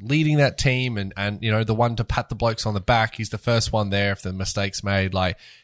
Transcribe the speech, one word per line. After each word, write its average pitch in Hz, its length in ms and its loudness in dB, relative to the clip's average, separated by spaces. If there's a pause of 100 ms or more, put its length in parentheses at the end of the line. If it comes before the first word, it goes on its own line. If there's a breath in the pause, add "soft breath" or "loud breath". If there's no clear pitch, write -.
leading 151 360 2
that 143 200 4
team 127 400 2
and, 98 180 -4
and, 101 260 -4
you 113 80 -2
know, 110 140 2
the 110 100 0
one 117 220 2
to 113 80 -2
pat - 240 -2
the 117 80 -8
blokes 113 300 -2
on 107 80 0
the 101 80 -2
back. 113 340 2
He's 110 140 -6
the 107 80 -6
first 117 340 0
one 104 180 0
there 101 220 0
if 95 100 -6
the 92 120 -6
mistake's 95 500 -4
made. 98 300 0
Like, 92 240 0 (260 loud breath)